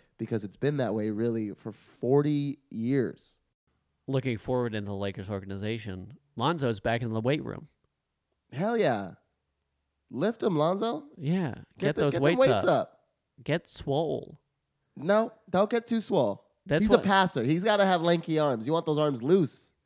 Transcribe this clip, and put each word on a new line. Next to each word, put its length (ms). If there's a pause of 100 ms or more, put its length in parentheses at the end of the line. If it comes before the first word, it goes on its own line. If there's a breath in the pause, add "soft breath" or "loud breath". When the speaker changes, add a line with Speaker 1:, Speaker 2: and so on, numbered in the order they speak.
(180 soft breath)
Speaker 1:
because 260
it's 120
been 220
that 160
way 160
really 420
for 200
forty 840 (120)
years. 680 (720)
Speaker 2:
Looking 300
forward 360
in 120
the 80
Lakers 340
organization, 840 (220)
Lonzo's 440
back 220
in 100
the 80
weight 240
room. 240 (840)
Speaker 1:
Hell 260
yeah. 360 (960)
Lift 320
him, 140
Lonzo. 480 (120)
Speaker 2:
Yeah. 380 (240)
Speaker 1:
Get 0
Speaker 2:
Get 180
Speaker 1:
the, 60
Speaker 2:
those 100
Speaker 1:
get 60
them 40
Speaker 2:
weights 160
Speaker 1:
weights 260
Speaker 2:
up. 40
Speaker 1:
up. 320 (420)
Speaker 2:
Get 260
swole. 680 (580)
Speaker 1:
No, 360 (180)
don't 180
get 180
too 140
swole. 440 (200)
Speaker 2:
That's 200
Speaker 1:
He's 60
Speaker 2:
what 100
Speaker 1:
a 20
passer. 400
He's 220
gotta 200
have 180
lanky 360
arms. 280
You 60
want 140
those 120
arms 240
loose. 500 (140)